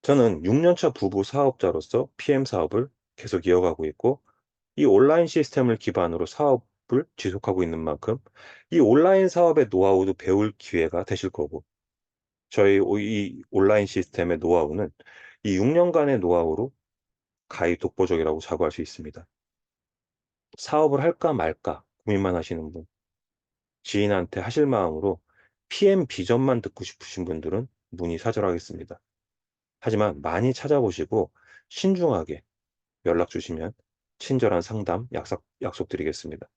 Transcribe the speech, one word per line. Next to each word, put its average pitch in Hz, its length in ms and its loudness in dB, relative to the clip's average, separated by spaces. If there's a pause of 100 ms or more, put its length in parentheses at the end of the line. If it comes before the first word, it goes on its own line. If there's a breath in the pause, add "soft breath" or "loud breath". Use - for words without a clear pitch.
저는 117 420 2
육 101 100 2
년 170 200 4
차 170 160 0
부부 98 320 -2
사업자로서 127 920 -2
피엠 135 300 -2
사업을 104 420 -2 (280)
계속 92 300 -6
이어가고 90 400 2
있고 120 360 -2 (540)
이 143 100 2
온라인 139 400 6
시스템을 135 500 0
기반으로 85 480 -2
사업을 131 800 -2 (120)
지속하고 92 460 -4
있는 82 160 -4
만큼 80 380 -4 (540 loud breath)
이 170 80 2
온라인 170 500 6
사업의 165 420 4
노하우도 95 440 2
배울 104 420 0
기회가 85 480 -4
되실 92 240 -6
거고 73 340 -8 (880)
저희 101 300 4
오-, 98 200 2
이 104 520 -4
온라인 104 340 4
시스템의 87 540 -2
노하우는 85 520 0 (520 loud breath)
이 101 140 0
육 101 100 2
년간의 156 540 2
노하우로 87 520 0 (760)
가히 87 280 -2
독보적이라고 80 640 -2
자부할 80 320 -2
수 - 80 -12
있습니다. 78 460 -14 (1300)
사업을 147 460 2
할까 160 320 0
말까 80 500 -4 (220)
고민만 98 280 0
하시는 80 380 -6
분, 85 140 -16 (960)
지인한테 101 580 -2
하실 147 240 0
마음으로 95 560 -2 (480)
피엠 196 380 2
비전만 120 560 0
듣고 - 220 -12
싶으신 - 420 -12
분들은 85 420 -6 (220)
문의 85 260 -6
사절하겠습니다. 90 840 -6 (840)
하지만 107 400 0
많이 92 320 0
찾아보시고 113 800 0 (380 soft breath)
신중하게 131 760 -2 (640)
연락 85 240 2
주시면 82 420 -8 (460)
친절한 107 420 0
상담 104 520 -6
약속, - 320 -8 (180)
약속드리겠습니다. - 960 -8